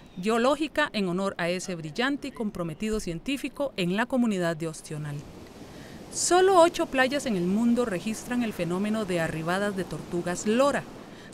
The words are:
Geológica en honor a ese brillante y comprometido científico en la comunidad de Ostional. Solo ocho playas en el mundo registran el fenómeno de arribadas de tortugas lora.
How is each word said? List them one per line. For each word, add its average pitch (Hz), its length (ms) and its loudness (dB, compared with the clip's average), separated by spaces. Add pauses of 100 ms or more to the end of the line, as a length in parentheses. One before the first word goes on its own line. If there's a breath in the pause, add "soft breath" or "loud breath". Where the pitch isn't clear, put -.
(220 loud breath)
Geológica 277 720 2
en 196 140 0
honor 196 320 0
a 175 100 0
ese 185 240 -4
brillante 233 540 -2
y 247 40 -8
comprometido 208 680 -4
científico 262 760 -4
en 180 180 0
la 233 100 2
comunidad 202 500 0
de 165 120 -6
Ostional. 151 480 -8 (960 loud breath)
Solo 370 480 6
ocho 330 240 6
playas 269 400 2
en 226 100 0
el 175 120 0
mundo 233 360 4
registran 220 600 -2
el 214 100 -2
fenómeno 202 520 -2
de 175 160 0
arribadas 175 540 -2
de 180 100 -2
tortugas 175 600 -4
lora. 240 380 4 (500 loud breath)